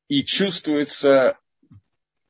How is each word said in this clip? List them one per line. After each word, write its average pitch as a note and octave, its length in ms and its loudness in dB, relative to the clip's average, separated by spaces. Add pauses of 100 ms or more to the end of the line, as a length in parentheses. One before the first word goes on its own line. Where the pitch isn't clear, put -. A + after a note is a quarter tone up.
и C#3 160 -2
чувствуется C#3+ 1120 0 (920)